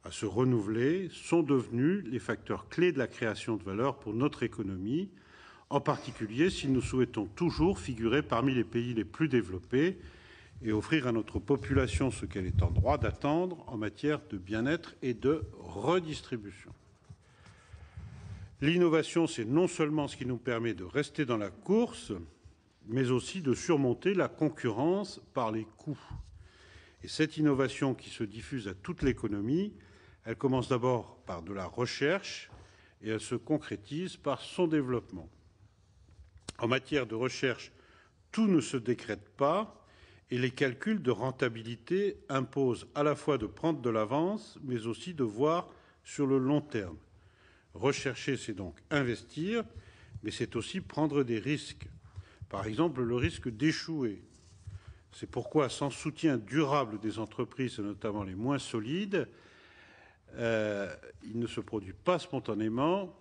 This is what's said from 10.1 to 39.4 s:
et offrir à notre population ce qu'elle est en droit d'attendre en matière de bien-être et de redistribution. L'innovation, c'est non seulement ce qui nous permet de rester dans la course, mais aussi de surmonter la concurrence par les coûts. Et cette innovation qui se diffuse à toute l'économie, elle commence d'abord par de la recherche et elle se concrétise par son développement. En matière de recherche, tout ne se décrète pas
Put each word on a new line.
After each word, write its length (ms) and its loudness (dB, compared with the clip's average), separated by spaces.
et 120 0
offrir 340 2
à 60 2
notre 260 -2
population 720 2
ce 140 -6
qu'elle 220 -2
est 160 4
en 60 4
droit 280 4
d'attendre 720 0
en 100 -6
matière 420 0
de 80 -6
bien-être 640 -2
et 120 -2
de 320 2
redistribution. 1160 -4
L'innovation, 680 6
c'est 160 -2
non 240 4
seulement 400 0
ce 80 -8
qui 100 -6
nous 120 0
permet 360 0
de 120 -6
rester 400 -2
dans 120 2
la 120 -2
course, 640 0
mais 240 2
aussi 300 0
de 120 2
surmonter 600 2
la 160 4
concurrence 880 0
par 180 0
les 160 -4
coûts. 220 -8
Et 60 -12
cette 260 0
innovation 580 2
qui 160 -10
se 140 -6
diffuse 460 -8
à 40 -6
toute 280 -8
l'économie, 720 0
elle 140 -6
commence 320 2
d'abord 560 0
par 180 -8
de 80 -10
la 140 -4
recherche 840 -2
et 60 -6
elle 100 -2
se 160 -4
concrétise 800 -4
par 260 -2
son 260 0
développement. 640 0
En 120 0
matière 380 2
de 80 -6
recherche, 580 -2
tout 160 4
ne 140 6
se 160 -4
décrète 580 -2
pas 500 0